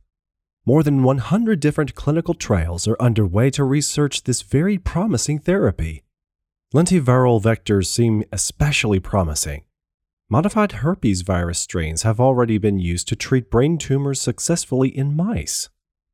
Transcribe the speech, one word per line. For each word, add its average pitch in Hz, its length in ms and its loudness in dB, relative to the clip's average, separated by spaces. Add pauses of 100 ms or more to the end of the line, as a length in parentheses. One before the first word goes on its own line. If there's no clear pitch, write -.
(640)
More 147 200 4
than 143 180 2
one 131 160 4
hundred 208 420 0
different 147 360 -2
clinical 165 400 -2
trials 85 520 -2
are 110 140 0
underway 110 480 2
to 143 140 -2
research 143 640 -2
this 123 180 -2
very 185 340 0
promising 165 640 -2
therapy. 110 640 -2 (720)
Lentiviral 127 640 4
vectors 104 460 0
seem 110 440 0
especially 107 680 0
promising. 76 640 -4 (680)
Modified 202 440 0
herpes 113 500 -2
virus 87 340 -2
strains 82 460 -4
have 110 160 0
already 123 400 2
been 101 180 0
used 87 300 -2
to - 80 -4
treat - 340 -2
brain 147 300 2
tumors 139 420 -2
successfully 131 720 -2
in 143 200 -2
mice. - 540 -4 (440)